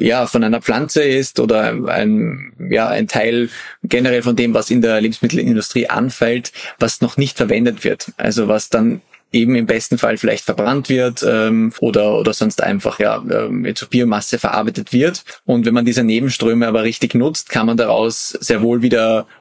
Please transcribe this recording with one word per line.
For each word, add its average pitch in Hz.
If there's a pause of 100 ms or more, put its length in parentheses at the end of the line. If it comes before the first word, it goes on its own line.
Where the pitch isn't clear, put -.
ja, 117
von 113
einer 113
Pflanze 143
ist 135
oder 117 (160)
ein, 107 (160)
ja, 113
ein 107
Teil 120 (340)
generell 123
von 120
dem, 117
was 110
in 120
der 113
Lebensmittelindustrie 113
anfällt, 120 (260)
was -
noch 120
nicht 139
verwendet 113
wird. -
Also 107
was 107
dann 117 (300)
eben 120
im 117
besten 117
Fall 113
vielleicht 110
verbrannt 123
wird, 127
ähm, 113 (100)
oder, 107
oder 107
sonst -
einfach, 98
ja, 110
ähm, 110
zu -
Biomasse 117
verarbeitet 110
wird. 156 (220)
Und 120
wenn 113
man 120
diese 120
Nebenströme 117
aber 110
richtig 113
nutzt, 135
kann 113
man 117
daraus 113
sehr 113
wohl 117
wieder 113 (140)